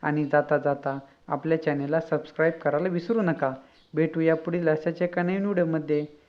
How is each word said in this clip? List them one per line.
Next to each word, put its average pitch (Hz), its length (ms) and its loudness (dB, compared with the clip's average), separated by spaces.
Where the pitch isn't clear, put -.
आणि 151 240 0
जाता 147 320 2
जाता 139 420 -2
आपल्या 160 360 -2
चॅनेलला 147 360 0
सबस्क्राईब 160 540 0
करायला 156 360 0
विसरू 175 320 -2
नका. 147 320 0
भेटूया 160 420 2
पुढील 170 320 -2
अशाच 156 340 0
एका 175 220 0
नवीन 190 200 0
व्हिडिओमध्ये. 160 640 0